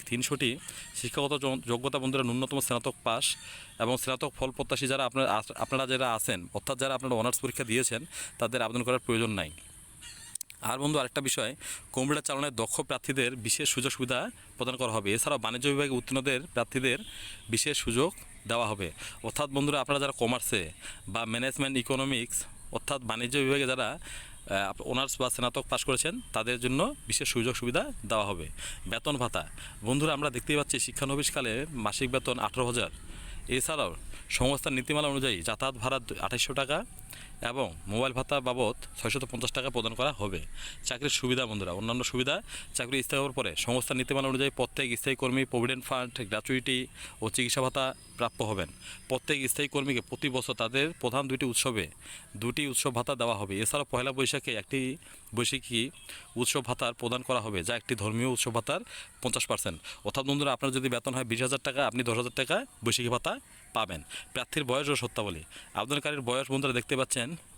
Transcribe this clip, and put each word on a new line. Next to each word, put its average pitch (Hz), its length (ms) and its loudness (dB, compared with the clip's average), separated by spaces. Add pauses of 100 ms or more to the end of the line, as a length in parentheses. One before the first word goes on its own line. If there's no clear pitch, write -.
তিনশোটি। 127 520 0 (380)
শিক্ষাগত 143 360 0 (100)
য-, 131 240 0
যোগ্যতা 127 320 0
বন্ধুরা 131 260 2
ন্যূনতম 131 360 0
স্নাতক 123 340 0 (100)
পাস 117 320 2 (420)
এবং 117 180 2
স্নাতক 131 420 -2
ফল 131 120 0
প্রত্যাশী 135 360 0
যারা 135 200 2
আপনারা 120 320 4
আস-, - 180 -4
আপনারা 135 300 0
যারা 127 280 2
আছেন, 98 400 0
অর্থাৎ 123 240 -2
যারা 135 160 2
আপনারা 127 200 0
অনার্স 117 260 4
পরীক্ষা 135 240 -2
দিয়েছেন, 120 400 2 (340)
তাদের 117 240 2
আবেদন 117 200 0
করার 123 160 4
প্রয়োজন 113 320 4
নাই। 90 200 0 (1120)
আর 113 160 0
বন্ধু 147 200 4
আরেকটা 127 220 0
বিষয়, 131 360 0 (360)
কম্পিউটার 143 300 2
চালনায় 139 300 0
দক্ষ 113 280 0
প্রার্থীদের 131 560 0
বিশেষ 120 320 0
সুযোগ 127 240 2
সুবিধা 131 380 0 (260)
প্রদান 127 200 -2
করা 120 160 0
হবে। 101 220 4
এছাড়াও 139 240 2
বাণিজ্য 120 300 0
বিভাগে 139 220 2
উত্তীর্ণদের 131 500 2
প্রার্থীদের 127 580 2 (500)
বিশেষ 123 300 2
সুযোগ 127 360 4 (340)
দেওয়া 117 200 4
হবে। 98 240 -2 (300)
অর্থাৎ 135 280 0
বন্ধুরা 139 300 2
আপনারা 139 200 2
যারা 139 120 2
কমার্সে 117 580 2 (380)
বা 113 160 -2
ম্যানেজমেন্ট 131 520 0
ইকোনমিক্স 131 680 0 (280)
অর্থাৎ 135 300 -2
বাণিজ্য 120 360 0
বিভাগে 135 280 4
যারা, 127 320 0
আহ, - 840 -2
অনার্স 131 380 0
বা 127 100 4
স্নাতক 123 380 0
পাস 131 160 2
করেছেন 160 360 0 (120)
তাদের 120 280 0
জন্য 139 340 2 (120)
বিশেষ 123 220 0
সুযোগ 120 260 2
সুবিধা 170 380 0 (140)
দেওয়া 107 200 2
হবে। 85 220 -4 (380)
বেতন 143 300 0
ভাতা 113 320 0 (360)
বন্ধুরা 143 300 4
আমরা 143 160 0
দেখতেই 135 260 0
পাচ্ছি 143 220 2
শিক্ষানবিশকালে 135 920 0
মাসিক 120 380 0
বেতন 127 280 0
আঠারো 120 280 2
হাজার। 120 240 0 (580)
এছাড়াও 123 480 0 (340)
সংস্থার 135 420 2
নীতিমালা 147 360 2
অনুযায়ী 131 340 2
যাতায়াত 127 320 0
ভাড়া 127 240 0
দু-, - 220 -8
আঠাশশো 123 340 0
টাকা 139 300 2 (580)
এবং 120 300 0 (140)
মোবাইল 120 260 2
ভাতা 131 280 0
বাবদ 123 600 0
ছয়শত 127 220 0
পঞ্চাশ 120 280 -2
টাকা 135 180 -2
প্রদান 113 240 0
করা 127 180 2
হবে। 98 280 -2 (440)
চাকরির 131 260 0
সুবিধা 127 360 2
বন্ধুরা, 101 260 -2
অন্যান্য 113 320 0
সুবিধা, 131 380 0 (320)
চাকরি 131 280 0
স্থায়ী 139 160 0
হওয়ার 139 140 0
পরে 104 240 -2
সংস্থার 123 400 2
নীতিমালা 135 320 2
অনুযায়ী 135 280 2
প্রত্যেক 120 420 0
স্থায়ী 135 180 0
কর্মী 131 280 2
প্রভিডেন্ট 127 400 2
ফান্ড, 127 360 -2
গ্র্যাচুইটি 127 680 0 (360)
ও 110 80 0
চিকিৎসা 123 300 2
ভাতা 131 340 0 (220)
প্রাপ্য 120 280 0
হবেন। 95 240 0 (400)
প্রত্যেক 131 400 2
স্থায়ী 143 200 0
কর্মীকে 135 320 0
প্রতি - 280 -4
বছর 127 260 0
তাদের 135 460 2
প্রধান 131 280 0
দুইটি 131 180 0
উৎসবে 113 420 0 (480)
দুটি 123 300 -2
উৎসব 131 280 0
ভাতা 123 200 0
দেওয়া 117 200 2
হবে। 98 260 -2
এছাড়াও 143 300 0
পয়লা 127 220 0
বৈশাখে 131 420 0
একটি 131 420 -2 (380)
বৈশাখী 120 560 0 (460)
উৎসব 123 280 2
ভাতার 120 300 0
প্রদান 123 280 -2
করা 127 180 2
হবে, 104 240 -2
যা 117 120 0
একটি 120 180 -2
ধর্মীয় 110 340 2
উৎসব 113 240 0
ভাতার 139 280 0 (420)
পঞ্চাশ - 240 0
পার্সেন্ট। 101 340 -2 (240)
অর্থাৎ 135 220 0
বন্ধুরা 143 260 2
আপনার 131 200 0
যদি 131 160 2
বেতন 123 260 0
হয় 131 100 0
বিশ 117 180 0
হাজার 131 220 2
টাকা, 135 220 2
আপনি 120 160 2
দশ 117 140 2
হাজার 123 200 0
টাকা 175 300 2 (180)
বৈশাখী 117 240 2
ভাতা 156 300 0 (340)
পাবেন। 90 300 0 (300)
প্রার্থীর 135 320 -2
বয়স 135 240 2
ও 143 80 4
শর্তাবলী, 101 460 -2 (320)
আবেদনকারীর 143 460 0
বয়স 127 300 0
বন্ধুরা 135 220 2
দেখতে 123 240 0
পাচ্ছেন 131 400 0 (220)